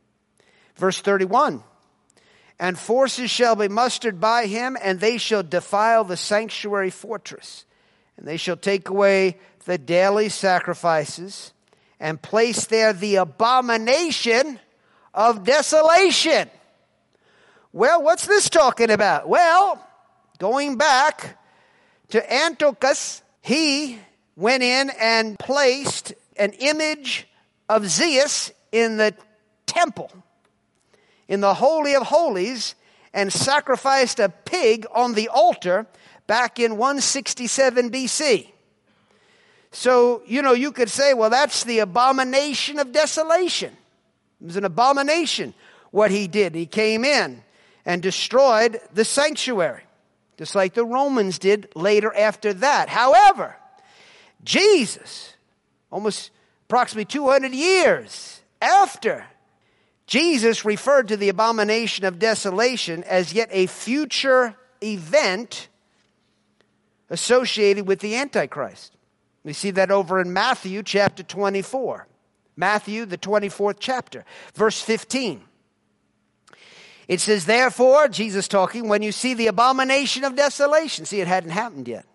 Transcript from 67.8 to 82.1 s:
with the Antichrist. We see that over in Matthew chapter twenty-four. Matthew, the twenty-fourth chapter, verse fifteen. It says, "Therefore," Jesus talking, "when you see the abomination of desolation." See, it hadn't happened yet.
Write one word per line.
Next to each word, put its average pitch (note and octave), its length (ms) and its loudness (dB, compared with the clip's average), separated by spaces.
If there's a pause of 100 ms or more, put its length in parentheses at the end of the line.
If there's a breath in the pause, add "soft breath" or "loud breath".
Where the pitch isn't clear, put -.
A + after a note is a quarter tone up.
with F#3+ 140 0
the G#3 160 -6
Antichrist. D3+ 760 -6 (520)
We D3+ 80 -10
see G3 180 -6
that F#3+ 220 0
over F#3+ 260 0
in F3+ 140 -2
Matthew G3+ 500 -4
chapter G3 400 -2
twenty-four. G3 840 -6 (480)
Matthew, G#3 480 -2
the F3+ 120 -10
twenty-fourth G3+ 640 -4
chapter, B3 460 -8 (300 loud breath)
verse G#3 280 -2
fifteen. A3 600 -6 (1600 loud breath)
It F3+ 140 -2
says, G#3 260 0
"Therefore," B3+ 640 4
Jesus G3 400 -6
talking, G#3 400 0
"when G#3 140 2
you G#3+ 100 -4
see B3+ 220 -4
the A#3 120 0
abomination C4 800 2
of C4+ 100 -4
desolation." C#4+ 680 0
See, G3+ 160 -6
it F3 80 -2
hadn't F3+ 220 -2
happened E3+ 360 -8
yet. A2+ 280 -12